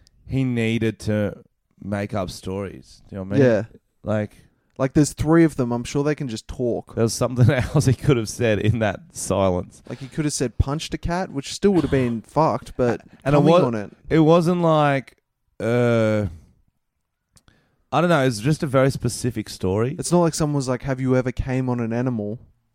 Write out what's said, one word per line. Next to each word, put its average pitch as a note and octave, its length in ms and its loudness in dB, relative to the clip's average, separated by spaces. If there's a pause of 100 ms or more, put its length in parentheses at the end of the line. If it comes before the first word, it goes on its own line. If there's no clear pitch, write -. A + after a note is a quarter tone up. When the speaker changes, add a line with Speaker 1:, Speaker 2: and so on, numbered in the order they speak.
(260)
Speaker 1:
he C3 180 -2
needed A2+ 560 -2
to G#2 380 -2 (440)
make G2+ 300 -6
up F#2+ 180 -4
stories. F#2 800 -12
Do G#2 80 -16
you F#2+ 80 -8
know F#2+ 40 -12
what G2+ 80 -4
I - 20 4
mean? C3+ 100 6
Speaker 2:
Yeah. G#2+ 160 2 (380)
Speaker 1:
Like, G#2+ 340 -4 (420)
Speaker 2:
Like, C3+ 160 -2
there's D3 180 2
three E3 320 4
of D3+ 120 0
them. B2 140 -2
I'm A#2+ 140 -4
sure C#3+ 180 -4
they D3 120 -2
can C#3 140 -6
just A2 200 -10
talk. A2+ 460 -6
Speaker 1:
There's A2+ 180 0
something B2 380 2
<laughs> - 0 -
else C3+ 340 0
he C3+ 80 4
could C#3+ 240 2
have A2 120 -2
said A2 300 0
in A2+ 200 0
that G#2+ 220 -2 (120)
silence. F#2 760 -2
Speaker 2:
Like, A#2+ 100 -12
he C3 100 -14
could D#3 160 -4
have D3 80 -2
said, B2 260 -4
"Punched D3 360 -4
a D#3+ 40 -8
cat," F3 320 -6
which - 220 -10
still G3+ 200 2
would E3+ 100 2
have C3 80 -2
been A#2+ 320 0
<sighs> - 0 -
fucked, C#3+ 540 -2
but A#2+ 260 0 (220)
Speaker 1:
And C#3 100 2
it C#3+ 40 6
Speaker 2:
coming D#3+ 140 6
Speaker 1:
wa-, E3+ 140 6
Speaker 2:
on A#2+ 80 -2
it. G2+ 180 -8 (160)
Speaker 1:
it D3+ 120 4
wasn't E3+ 420 4
like, D3 560 0 (420)
uh, A2+ 640 2 (1700)
I C#3 80 2
don't F3 100 4
know, D3 140 4
it's A#2 160 -2
just D3 220 0
a E3+ 40 -2
very C3+ 240 4
specific A#2+ 600 -6
story. G#2 480 -2
Speaker 2:
It's - 120 -8
not F3 100 4
like E3 140 2
someone D3 220 -2
was C3 120 -2
like, B2+ 140 -4
"Have C3 180 -4
you B2+ 160 2
ever B2+ 140 0
came C3 380 -4
on B2 100 -2
an A2+ 140 -4
animal?" A#2 460 -4 (360)